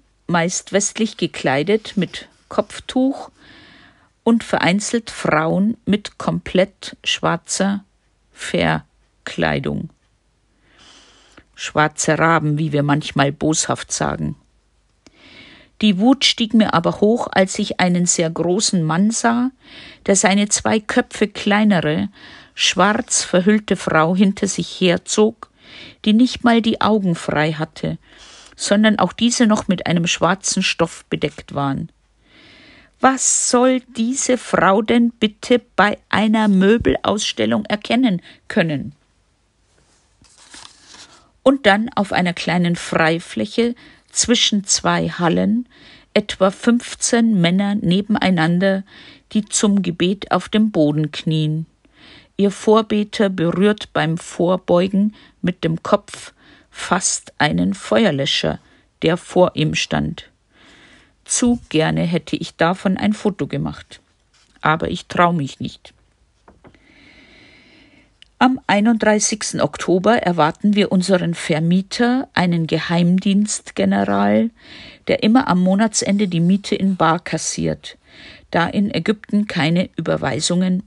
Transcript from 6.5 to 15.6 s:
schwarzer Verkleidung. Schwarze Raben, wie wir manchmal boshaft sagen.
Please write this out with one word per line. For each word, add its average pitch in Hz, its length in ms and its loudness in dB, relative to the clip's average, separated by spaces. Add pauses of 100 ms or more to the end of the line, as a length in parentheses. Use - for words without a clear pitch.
schwarzer 190 800 -4 (480)
Verkleidung. - 1600 -4 (1700)
Schwarze - 640 -2
Raben, 156 400 2
wie 156 140 -2
wir 143 120 0
manchmal 143 480 0
boshaft - 600 -4
sagen. 151 440 -6 (1500)